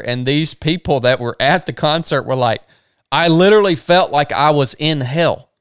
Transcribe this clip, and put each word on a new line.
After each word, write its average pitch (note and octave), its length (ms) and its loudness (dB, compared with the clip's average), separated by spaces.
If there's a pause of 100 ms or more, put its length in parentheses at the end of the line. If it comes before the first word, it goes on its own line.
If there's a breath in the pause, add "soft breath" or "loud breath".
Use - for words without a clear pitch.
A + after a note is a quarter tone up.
And B2 180 -6
these D3 300 -2
people D#3+ 460 -4
that B2 200 2
were A#2 200 -8
at E3+ 260 0
the D3 60 -8
concert D#3 500 -2
were C3 140 -4
like, A#2 240 0 (520)
"I D#3+ 160 0
literally F#3+ 460 4
felt F3 380 2
like C#3+ 200 0
I D3 180 2
was C#3+ 280 0
in D3+ 240 -2
hell. C3+ 460 -2 (120)